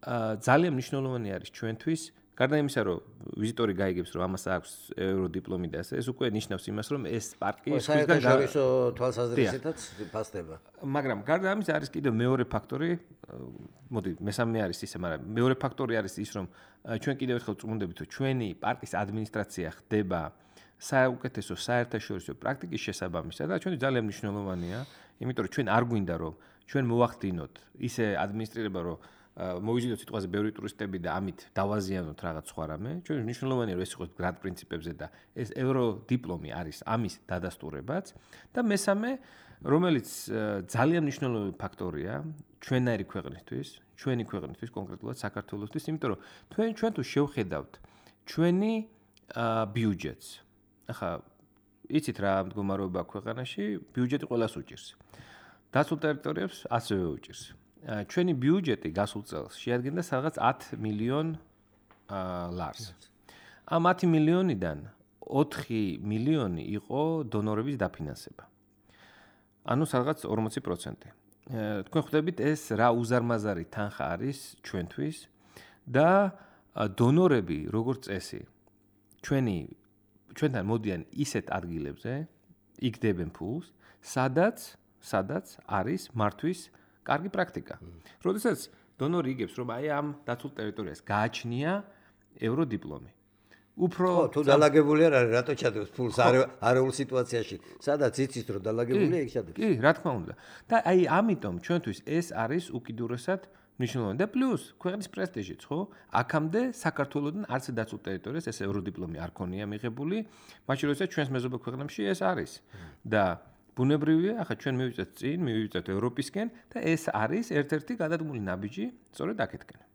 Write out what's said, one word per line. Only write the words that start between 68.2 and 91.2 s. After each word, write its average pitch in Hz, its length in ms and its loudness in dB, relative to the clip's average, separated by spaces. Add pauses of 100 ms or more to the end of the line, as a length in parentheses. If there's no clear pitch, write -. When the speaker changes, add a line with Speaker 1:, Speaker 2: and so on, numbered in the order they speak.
Speaker 1:
ანუ 135 200 2
სადღაც 139 400 0
ორმოცი 110 340 0
პროცენტი. - 480 -6
ა, 107 800 -8
თქვენ 151 180 0
ხვდებით, 156 360 0
ეს 143 220 2 (120)
რა 113 160 6
უზარმაზარი 117 760 2
თანხა 104 440 -4
არის 110 520 -6
ჩვენთვის 131 560 -4 (640)
და, 180 500 6 (420)
ა, - 140 0
დონორები, 117 800 6
როგორც 113 400 -2
წესი, - 320 -6 (800)
ჩვენი, 123 340 2 (720)
ჩვენთან 123 340 0
მოდიან 104 360 0 (100)
ისეთ 139 360 -2
ადგილებზე, 85 680 -4 (640)
იგდებენ 101 520 0
ფულს, 113 400 -8 (360)
სადაც, 135 720 0 (180)
სადაც 113 580 -2 (100)
არის 101 460 -2
მართვის 120 480 0 (460)
კარგი 151 260 0
პრაქტიკა. - 440 -4
Speaker 2:
მმ. 85 240 -18 (180)
Speaker 1:
როდესაც 202 420 0 (340)
დონორი 147 380 0
იგებს, 131 240 -2
რომ 123 140 -4
აი 123 180 -4
ამ 147 200 0 (120)
დაცულ 123 340 -6
ტერიტორიას 104 480 -6
გააჩნია 117 720 0 (640)